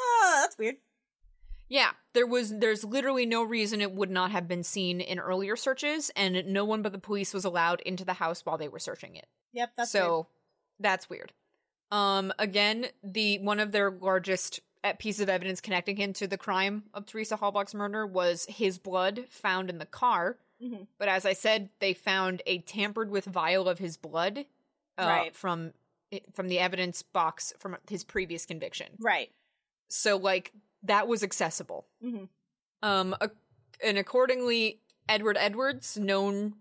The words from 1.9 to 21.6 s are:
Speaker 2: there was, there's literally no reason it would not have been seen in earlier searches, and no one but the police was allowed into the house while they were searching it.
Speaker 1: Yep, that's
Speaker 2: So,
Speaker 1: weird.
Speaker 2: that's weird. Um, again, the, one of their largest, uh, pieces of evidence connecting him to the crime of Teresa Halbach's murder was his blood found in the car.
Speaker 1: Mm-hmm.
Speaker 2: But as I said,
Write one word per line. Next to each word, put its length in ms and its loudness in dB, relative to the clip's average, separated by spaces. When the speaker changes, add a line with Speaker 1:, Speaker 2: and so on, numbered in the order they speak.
Speaker 2:
there 140 4
was, 300 0
there's 260 2
literally 420 0
no 180 2
reason 380 0
it 100 -2
would 200 -2
not 200 2
have 160 -2
been 160 -4
seen 380 -2
in 180 -4
earlier 360 0
searches, 600 0
and 320 2
no 160 2
one 180 0
but 120 -2
the 60 -10
police 340 -4
was 100 -4
allowed 380 2
into 240 -6
the 80 -2
house 320 -4
while 120 -2
they 120 -6
were 100 -14
searching 360 -12
it. 120 -20
Speaker 1:
Yep, 220 -4
that's 160 -2
Speaker 2:
So, 240 4
Speaker 1:
weird. 100 0
Speaker 2:
that's 300 0
weird. 240 -14
Um, 480 2
again, 480 0
the, 360 0
one 200 0
of 140 0
their 180 4
largest, 720 0
uh, 140 0
pieces 240 -2
of 80 0
evidence 300 0
connecting 380 -4
him 160 -2
to 140 -6
the 100 -4
crime 460 0
of 120 -10
Teresa 320 -6
Halbach's 360 0
murder 320 -4
was 400 2
his 320 -2
blood 520 -2
found 400 -2
in 80 -8
the 80 -10
car. 520 2
Speaker 1:
Mm-hmm. 200 -10
Speaker 2:
But 120 0
as 160 2
I 80 4
said, 360 2